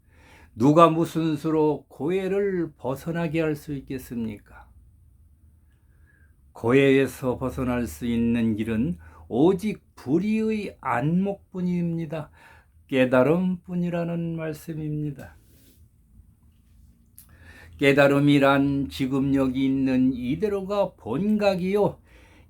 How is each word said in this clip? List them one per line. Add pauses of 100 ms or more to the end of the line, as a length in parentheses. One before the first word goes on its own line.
(560)
누가
무슨
수로
고해를
벗어나게
할
수
있겠습니까? (1800)
고해에서
벗어날
수
있는
길은 (320)
오직 (140)
불의의
안목뿐입니다. (560)
깨달음뿐이라는
말씀입니다. (2500)
깨달음이란
지금
여기
있는
이대로가
본각이요, (520)